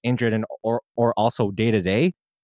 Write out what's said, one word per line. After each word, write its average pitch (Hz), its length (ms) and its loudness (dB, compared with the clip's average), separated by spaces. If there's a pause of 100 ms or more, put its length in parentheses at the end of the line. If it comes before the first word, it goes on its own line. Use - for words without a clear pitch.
injured 120 280 0
and, 110 120 -2 (180)
or, 117 200 -2 (120)
or 117 220 2
also 110 340 0
day-to-day, 107 640 0 (320)